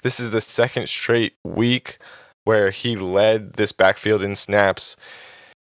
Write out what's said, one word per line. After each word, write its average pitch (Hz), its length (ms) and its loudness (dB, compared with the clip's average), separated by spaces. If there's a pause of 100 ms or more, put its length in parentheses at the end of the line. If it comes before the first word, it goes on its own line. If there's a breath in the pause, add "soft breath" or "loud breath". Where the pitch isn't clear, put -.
This 127 180 0
is 117 100 -4
the 110 100 0
second 120 460 -2
straight - 560 -2
week 120 540 -4 (460 loud breath)
where 104 280 2
he 120 240 -6
led 98 580 0
this 104 180 -2
backfield 98 520 2
in 101 120 -4
snaps. 101 640 0 (720 loud breath)